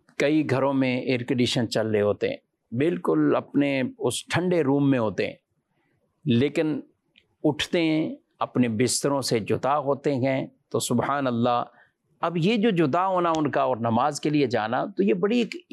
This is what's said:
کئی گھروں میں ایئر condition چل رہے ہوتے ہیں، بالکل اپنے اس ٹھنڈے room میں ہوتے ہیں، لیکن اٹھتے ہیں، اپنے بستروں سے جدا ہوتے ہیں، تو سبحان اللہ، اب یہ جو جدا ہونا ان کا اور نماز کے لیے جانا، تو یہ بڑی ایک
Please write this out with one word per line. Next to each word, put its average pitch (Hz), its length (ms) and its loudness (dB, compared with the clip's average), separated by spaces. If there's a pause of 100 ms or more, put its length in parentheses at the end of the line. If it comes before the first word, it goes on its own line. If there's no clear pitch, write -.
(160)
کئی 147 340 2
گھروں 135 220 0
میں 131 280 0
ایئر 127 200 -2
condition 123 480 0
چل 110 180 -2
رہے 107 140 0
ہوتے 104 280 0
ہیں، - 80 -4 (360)
بالکل 156 640 0
اپنے 135 460 0 (160)
اس - 280 -4
ٹھنڈے 175 360 0
room 139 280 2
میں 131 80 2
ہوتے 107 280 -2
ہیں، - 80 -8 (920)
لیکن 143 560 0 (640)
اٹھتے 160 380 0
ہیں، 160 320 0 (240)
اپنے 123 300 0
بستروں 123 520 0
سے 123 180 0
جدا 110 400 0
ہوتے 143 360 -2
ہیں، 135 320 -2 (220)
تو 139 100 -4
سبحان 135 480 -2
اللہ، 123 380 0 (560)
اب 170 160 -4
یہ 185 200 2
جو 233 140 2
جدا 170 360 2
ہونا 175 300 0
ان 151 140 0
کا 143 120 0
اور 131 140 0
نماز 117 440 0
کے 156 100 -2
لیے 147 160 2
جانا، 113 380 0
تو 202 180 -4
یہ 214 120 4
بڑی 202 240 0
ایک - 180 -2 (160)